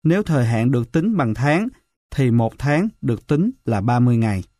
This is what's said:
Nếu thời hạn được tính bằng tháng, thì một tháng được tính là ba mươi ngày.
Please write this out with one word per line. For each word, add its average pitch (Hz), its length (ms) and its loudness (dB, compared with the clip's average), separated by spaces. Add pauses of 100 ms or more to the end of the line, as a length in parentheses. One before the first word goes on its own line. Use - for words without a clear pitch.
Nếu 180 200 2
thời 143 240 0
hạn 117 240 0
được 120 220 -2
tính 196 240 0
bằng 117 180 -2
tháng, 151 340 0 (420)
thì 131 200 0
một 113 280 2
tháng 151 300 0 (120)
được 120 260 -4
tính 175 240 0 (140)
là 107 160 -2
ba 120 200 0
mươi 123 160 4
ngày. 104 280 -2 (160)